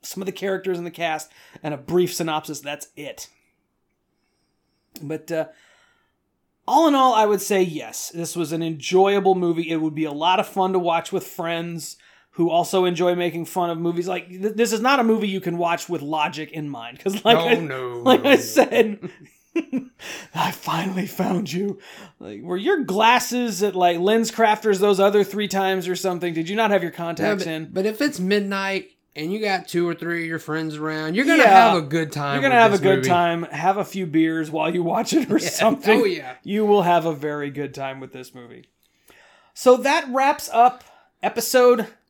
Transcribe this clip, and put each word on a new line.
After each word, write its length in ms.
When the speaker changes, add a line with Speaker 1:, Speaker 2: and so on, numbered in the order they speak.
Speaker 1:
some 180
of 60
the 60
characters 460
in 60
the 60
cast 400
and 100
a 60
brief 340
synopsis. 480
That's 360
it. 320
But, 300
uh, 160
all 220
in 60
all, 200
I 100
would 160
say 220
yes. 480
This 260
was 160
an 100
enjoyable 720
movie. 360
It 60
would 180
be 100
a 80
lot 280
of 80
fun 240
to 60
watch 340
with 140
friends 720
who 180
also 340
enjoy 300
making 320
fun 240
of 80
movies. 300
Like, 200
th-, 260
this 180
is 80
not 200
a 40
movie 240
you 120
can 160
watch 320
with 140
logic 500
in 160
mind. 320
'Cause 240
like 140
Speaker 2:
No, 100
Speaker 1:
I, 60
Speaker 2:
no, 340
Speaker 1:
like 180
Speaker 2:
no, 80
Speaker 1:
I 40
Speaker 2:
no. 60
Speaker 1:
said, 680
<laughs> 360
"I 180
finally 540
found 460
you." 260
Like, 220
were 140
your 280
glasses 760
at, 120
like, 220
LensCrafters 840
those 220
other 240
three 240
times 400
or 80
something? 380
Did 140
you 60
not 160
have 120
your 100
contacts 540
Speaker 2:
Yeah, 120
but, 80
Speaker 1:
in? 60
Speaker 2:
but 140
if 140
it's 200
midnight 680
and 160
you 80
got 260
two 220
or 80
three 260
of 60
your 100
friends 380
around, 400
you're 80
gonna 180
Speaker 1:
Yeah. 300
Speaker 2:
have 100
a 40
good 260
time 220
Speaker 1:
You're 140
gonna 60
Speaker 2:
with 80
Speaker 1:
have 80
Speaker 2:
this 100
Speaker 1:
a 40
good 140
Speaker 2:
movie. 100
Speaker 1:
time. 360
Have 340
a 60
few 220
beers 420
while 240
you 120
watch 280
it 160
or 100
Speaker 2:
<laughs> 0
Yeah. 100
Speaker 1:
something. 540
Speaker 2:
Oh, 20
yeah. 300
Speaker 1:
You 200
will 180
have 220
a 80
very 380
good 240
time 240
with 140
this 200
movie. 340
So 240
that 300
wraps 440
up 320
episode 680